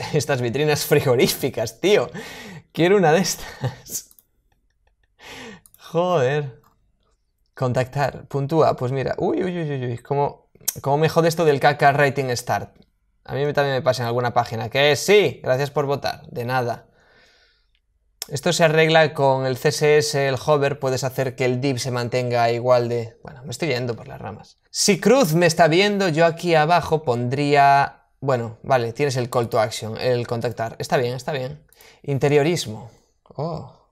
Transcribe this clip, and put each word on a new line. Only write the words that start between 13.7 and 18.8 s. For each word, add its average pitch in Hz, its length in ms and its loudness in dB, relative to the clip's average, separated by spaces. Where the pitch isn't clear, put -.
me 123 40 -2
pasa 160 220 0
en 117 40 -2
alguna 120 240 -2
página. 117 380 -4
Que 143 260 4
sí, 185 460 2
gracias 139 300 -2
por 143 160 -2
votar. - 420 -6
De 120 160 -8
nada. 123 400 -4
Esto 151 240 -2
se 170 100 2
arregla 160 500 4